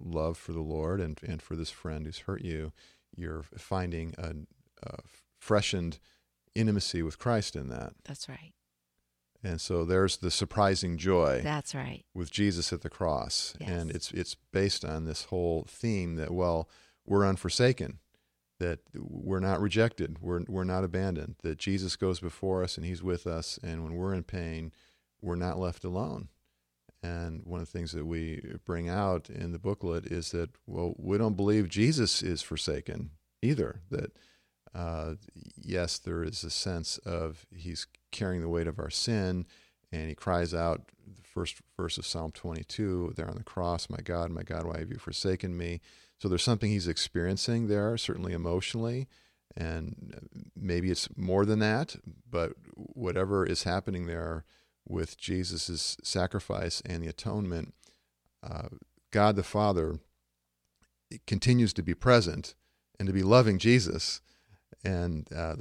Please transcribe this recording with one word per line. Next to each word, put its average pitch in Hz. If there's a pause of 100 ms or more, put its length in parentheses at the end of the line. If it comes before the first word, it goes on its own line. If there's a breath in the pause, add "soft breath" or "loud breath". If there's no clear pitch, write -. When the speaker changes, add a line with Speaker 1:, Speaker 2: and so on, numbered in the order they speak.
Speaker 1:
love 82
for -
the 82
Lord 80
and, 78
and -
for -
this 82
friend 78
who's 78
hurt -
you. 80 (420 soft breath)
You're 80 (120)
finding 85
a, 82 (480)
a - (400)
freshened 95 (560 soft breath)
intimacy 104
with 78
Christ 113
in 67
that. 60 (120)
Speaker 2:
That's -
right. 156 (920)
Speaker 1:
And 87
so 85
there's 92
the 90
surprising 98
joy 80
Speaker 2:
That's 147
right. 135 (120)
Speaker 1:
with 87
Jesus 98
at 85
the -
cross. -
And 85
Speaker 2:
Yes. -
Speaker 1:
it's, -
it's - (160)
based 98
on 80
this 78
whole 85
theme 92
that, 78
well, 87 (360 soft breath)
we're 101
unforsaken, 107 (600)
that 87 (160)
we're -
not 92
rejected, 101
we're, 87
we're 92
not 92
abandoned, 87
that 80
Jesus 95
goes 92
before 92
us 87
and 80
he's 87
with 87
us, 82
and 82
when 80
we're 92
in 90
pain, 82 (480 soft breath)
we're 87
not 90
left 90
alone. 90 (760)
And 85
one 87
of 82
the 87
things 82
that 80
we 82 (240)
bring 85
out 92
in 87
the 85
booklet 92
is 85
that, 85 (180)
well, 87
we 95
don't 107
believe 101
Jesus 117
is 90
forsaken 78 (320)
either, 113
that, - (640 soft breath)
uh, 82 (400)
yes, -
there 85
is 78
a 78
sense -
of 82
he's 85 (240)
carrying 92
the 82
weight 85
of 82
our 78
sin, 92 (460 soft breath)
and 80
he 78
cries 87
out, 85 (160)
the 95
first - (200)
verse 85
of -
Psalm 82
twenty-two, 87
there 80
on -
the -
cross, 87
"My 90
God, 85
my 85
God, 85
why 82
have 80
you -
forsaken 92
me?" 85 (380 soft breath)
So 104
there's 90
something 107
he's 95
experiencing 98
there, 104
certainly 90
emotionally, 113 (500 soft breath)
and 82 (360)
maybe 90
it's -
more 95
than 107
that, 110 (320)
but 85 (220)
whatever 95
is 90
happening 90
there 82 (420 soft breath)
with 85
Jesus's 90
sacrifice 95
and 85
the 82
atonement, 98 (680 soft breath)
uh, - (420)
God 104
the 98
Father 87 (1300)
continues 120
to 92
be 85
present 95 (440)
and 98
to 95
be 95
loving 107
Jesus, 107 (640 soft breath)
and, 87
uh, 82